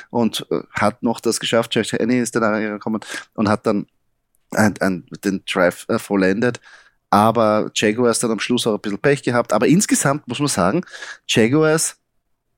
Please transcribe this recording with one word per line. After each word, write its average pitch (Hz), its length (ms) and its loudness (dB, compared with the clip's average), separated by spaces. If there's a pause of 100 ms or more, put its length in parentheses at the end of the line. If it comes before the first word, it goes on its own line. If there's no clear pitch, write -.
und, 117 420 0
äh, - 80 0 (120)
hat - 320 -2
noch 117 180 -2
das 113 180 -2
geschafft, - 340 0
Josh 110 200 -2
Henney 120 260 0
ist 117 160 -2
dann 113 80 0
reingekommen 107 580 -2 (320)
und 104 140 -2
hat 104 180 0
dann 104 220 0 (640)
ein, 107 300 2
ein, 92 240 -2 (180)
den 98 220 -2
Drive, 90 420 0
äh, 113 100 0
vollendet, 101 640 0 (500)
aber 107 640 2
Jaguars 113 460 0
dann 117 100 -2
am 107 100 -4
Schluss 123 280 -2
auch 107 80 2
ein 98 60 -6
bisschen 101 180 -6
Pech 139 240 0
gehabt, 120 280 0
aber 110 160 2
insgesamt 151 600 0
muss 120 100 -8
man 143 100 -2
sagen, 104 380 0 (420)
Jaguars 156 680 2 (600)